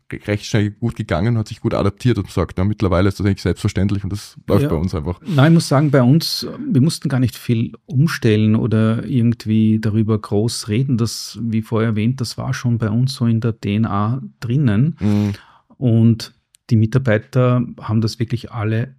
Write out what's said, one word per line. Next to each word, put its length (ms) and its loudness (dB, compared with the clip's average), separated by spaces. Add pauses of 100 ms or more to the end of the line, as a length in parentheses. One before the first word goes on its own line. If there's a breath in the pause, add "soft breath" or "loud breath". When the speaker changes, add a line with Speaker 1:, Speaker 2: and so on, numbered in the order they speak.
(120)
Speaker 1:
re-, 140 -12
recht 180 -2
schnell 280 0
gut 220 -6
gegangen 340 -2
und 100 0
hat 100 -4
sich 140 -14
gut 100 0
adaptiert 460 0
und 120 -6
sagt, 280 -4
"Na, 60 0
mittlerweile 440 2
ist 100 -4
das 60 -4
eigentlich 160 0
selbstverständlich 640 -2
und 80 -6
das 240 -12 (100)
läuft 180 2
Speaker 2:
Ja. 40 -2
Speaker 1:
bei 60 -2
uns 200 -2
einfach"? 320 -6
Speaker 2:
Nein, 260 4
ich 20 8
muss 140 2
sagen, 220 2
bei 120 4
uns, 440 2 (240)
wir 120 4
mussten 260 -2
gar 120 -2
nicht 160 -2
viel 360 -2 (140)
umstellen 680 2
oder 520 0
irgendwie 760 2
darüber 380 0
groß 500 -2
reden. 300 0
Das, 420 -6
wie 220 -2
vorher 280 -2
erwähnt, 300 0
das 160 -6
war 160 -6
schon 240 0
bei 140 -2
uns 240 0
so 100 -2
in 160 2
der 120 -2
D 240 -2
N 100 2
A 340 -2 (200)
drinnen. 600 0
Speaker 1:
Mhm. 320 2 (460 loud breath)
Speaker 2:
Und 560 2 (340)
die 80 2
Mitarbeiter 880 2 (160)
haben 220 0
das 160 -2
wirklich 340 -6
alle 460 -4